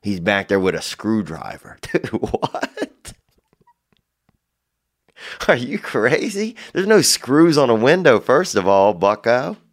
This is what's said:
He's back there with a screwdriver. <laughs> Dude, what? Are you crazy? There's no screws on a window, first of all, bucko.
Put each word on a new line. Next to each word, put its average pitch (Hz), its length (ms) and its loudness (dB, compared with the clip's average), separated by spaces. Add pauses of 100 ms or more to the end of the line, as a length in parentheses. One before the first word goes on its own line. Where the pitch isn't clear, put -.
He's 101 180 -6
back 98 300 -2
there 98 100 2
with 92 160 0
a 80 60 -8
screwdriver. - 1040 -8
<laughs> - 80 -14
Dude, - 180 -4
what? - 1000 -8 (2250)
Are 156 80 4
you 123 240 -6
crazy? 190 760 -2 (180)
There's 190 140 -2
no 214 140 4
screws 147 560 2
on 135 120 2
a 117 60 4
window, 135 440 4
first 147 360 0
of 92 120 0
all, 98 260 4
bucko. 120 640 0 (160)